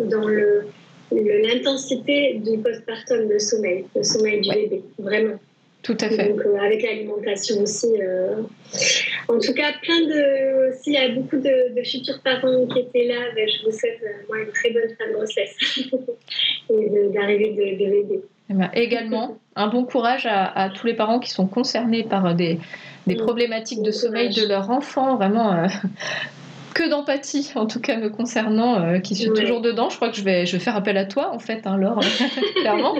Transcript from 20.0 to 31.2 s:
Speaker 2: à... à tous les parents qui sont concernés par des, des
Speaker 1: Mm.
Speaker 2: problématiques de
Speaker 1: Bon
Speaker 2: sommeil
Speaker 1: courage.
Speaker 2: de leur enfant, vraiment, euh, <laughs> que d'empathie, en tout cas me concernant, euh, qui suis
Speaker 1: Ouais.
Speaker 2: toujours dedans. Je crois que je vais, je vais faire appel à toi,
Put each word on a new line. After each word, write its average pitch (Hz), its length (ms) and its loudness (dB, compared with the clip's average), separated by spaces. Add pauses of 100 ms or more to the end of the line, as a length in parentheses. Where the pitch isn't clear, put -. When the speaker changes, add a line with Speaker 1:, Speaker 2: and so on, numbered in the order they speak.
Speaker 2:
à... 202 220 2
à 190 220 -2
tous 190 160 -8
les 226 100 0
parents 220 240 2
qui - 100 -6
sont 190 180 0
concernés 226 560 0
par 190 320 2
des, 170 240 2 (480)
des 180 80 2
Speaker 1:
Mm. 220 40 -2
Speaker 2:
problématiques 226 600 -2
de 214 100 2
Speaker 1:
Bon 202 60 -2
Speaker 2:
sommeil 233 320 0
Speaker 1:
courage. 214 140 0
Speaker 2:
de 208 60 2
leur 196 200 0
enfant, 262 460 0
vraiment, 208 380 4
euh, 170 140 2 (520)
<laughs> - 560 -12
que 330 140 2
d'empathie, 285 640 -2
en 226 100 0
tout 220 160 -4
cas 233 160 0
me 220 120 -2
concernant, 226 720 2
euh, 170 180 2
qui 190 160 -4
suis 220 140 0
Speaker 1:
Ouais. 220 120 4
Speaker 2:
toujours 233 200 2
dedans. 233 280 0
Je - 80 -8
crois 233 120 0
que 226 60 -6
je 202 80 -6
vais, 185 220 2
je 180 80 -2
vais 180 100 -2
faire 226 120 0
appel 202 220 0
à 196 80 2
toi, 285 280 -2